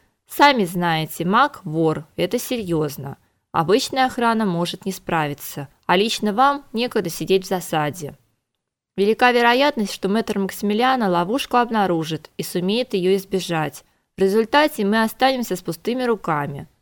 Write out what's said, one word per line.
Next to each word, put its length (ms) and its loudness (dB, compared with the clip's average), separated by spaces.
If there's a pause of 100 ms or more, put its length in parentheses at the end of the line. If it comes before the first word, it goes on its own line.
(280)
Сами 380 4
знаете, 580 -2
маг-вор, 800 0 (120)
это 220 -2
серьезно. 800 -4 (360)
Обычная 520 2
охрана 400 0
может 400 -2
не 80 -4
справиться, 760 -6 (180)
а 100 2
лично 380 0
вам 400 2
некогда 340 -2
сидеть 380 0
в 20 -10
засаде. 680 -4 (800)
Велика 340 4
вероятность, 600 2
что 160 -4
мэтр 280 -2
Максимилиано 680 0
ловушку 480 0
обнаружит 800 0
и 60 -6
сумеет 500 -4
ее 240 2
избежать. 680 -4 (340)
В 20 0
результате 640 2
мы 180 2
останемся 540 0
с 60 -10
пустыми 400 -4
руками. 680 -2 (140)